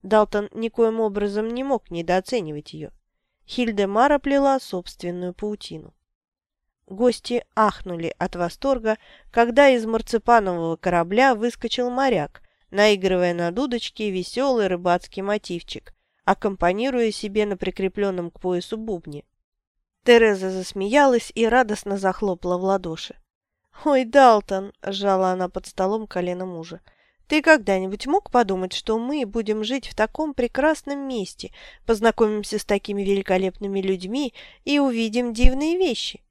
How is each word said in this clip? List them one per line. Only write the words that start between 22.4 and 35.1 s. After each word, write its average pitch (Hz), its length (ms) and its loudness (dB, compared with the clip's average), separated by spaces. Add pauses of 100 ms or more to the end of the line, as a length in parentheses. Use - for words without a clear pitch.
в 180 60 -4
ладоши. 185 520 -4 (680)
«Ой, 269 220 4
Далтон!» — 214 680 6 (100)
сжала 196 500 0
она 185 180 -2
под - 180 -10
столом 208 400 -4
колено 180 380 -4
мужа. 170 340 -12 (480)
«Ты 302 140 0
когда-нибудь 202 680 2
мог 359 240 -2
подумать, 190 400 0
что - 260 -4
мы 254 280 -4
будем 214 400 -4
жить 247 240 -6
в - 60 -16
таком 285 380 -2
прекрасном 285 680 -2
месте, 269 520 -8 (340)
познакомимся 214 720 0
с - 60 -6
такими 202 380 -4
великолепными 196 800 -2
людьми 190 520 -4 (300)
и 285 160 0
увидим 233 540 0